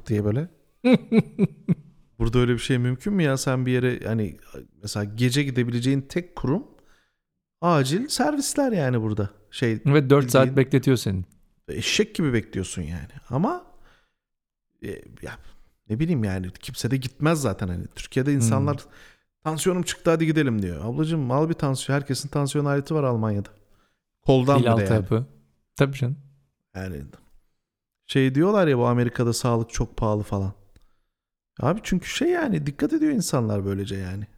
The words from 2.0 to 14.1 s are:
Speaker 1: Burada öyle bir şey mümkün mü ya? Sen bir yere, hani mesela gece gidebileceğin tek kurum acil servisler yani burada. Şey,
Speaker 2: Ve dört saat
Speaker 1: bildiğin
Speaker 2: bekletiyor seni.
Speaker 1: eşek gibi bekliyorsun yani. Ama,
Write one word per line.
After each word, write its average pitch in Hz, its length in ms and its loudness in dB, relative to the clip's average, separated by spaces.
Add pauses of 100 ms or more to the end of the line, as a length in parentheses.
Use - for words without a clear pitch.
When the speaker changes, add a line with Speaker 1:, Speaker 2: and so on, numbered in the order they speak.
Speaker 1:
Burada 113 200 2
öyle 123 140 4
bir 117 60 0
şey 131 200 0
mümkün 127 340 -2
mü 190 100 2
ya? 135 140 2
Sen 131 300 -2
bir 127 60 0
yere, 123 340 0
hani 104 320 -4 (440)
mesela 104 220 -6
gece 120 380 0
gidebileceğin 123 580 0
tek 175 360 -10
kurum 160 300 -2 (920)
acil 170 480 2
servisler 277 640 0
yani 127 300 0
burada. 107 280 -2 (200)
Şey, 113 360 -2
Speaker 2:
Ve 139 240 4
dört 139 200 6
saat 131 160 6
Speaker 1:
bildiğin 131 100 -2
Speaker 2:
bekletiyor 135 400 4
seni. 98 280 -2 (440)
Speaker 1:
eşek 208 460 -2
gibi 151 180 0
bekliyorsun 95 500 -4
yani. 76 260 -8 (220)
Ama, 220 360 -2 (1160)